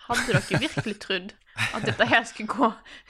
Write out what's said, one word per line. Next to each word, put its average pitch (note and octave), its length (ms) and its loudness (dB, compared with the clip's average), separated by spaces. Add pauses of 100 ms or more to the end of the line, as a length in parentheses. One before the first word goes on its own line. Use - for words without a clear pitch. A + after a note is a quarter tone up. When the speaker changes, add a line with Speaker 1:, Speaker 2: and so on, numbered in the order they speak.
Speaker 1:
«Hadde A#3+ 260 0
dere F#3+ 300 2
virkelig A3+ 380 -4
Speaker 2:
<laughs> - 40 -14
Speaker 1:
trodd F#3+ 300 -6 (400)
at G#3 100 -4
dette - 240 2
her A#3 160 6
skulle A3 240 -12
gå, A3+ 220 2 (400)